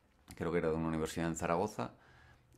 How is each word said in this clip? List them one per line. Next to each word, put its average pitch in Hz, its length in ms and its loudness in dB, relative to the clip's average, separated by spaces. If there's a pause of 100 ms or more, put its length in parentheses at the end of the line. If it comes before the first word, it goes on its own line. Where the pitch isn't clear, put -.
(360)
creo 82 160 -2
que 85 60 4
era 80 120 2
de 78 60 2
una 80 120 0
universidad 80 400 0
en 82 80 0
Zaragoza, 85 580 0 (640)